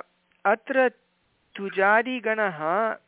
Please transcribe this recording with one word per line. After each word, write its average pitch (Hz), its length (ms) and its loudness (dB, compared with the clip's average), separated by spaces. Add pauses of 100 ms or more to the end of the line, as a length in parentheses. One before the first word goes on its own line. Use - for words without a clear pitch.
(460)
अत्र 254 440 2 (680)
तुजादिगणः 208 1300 0 (180)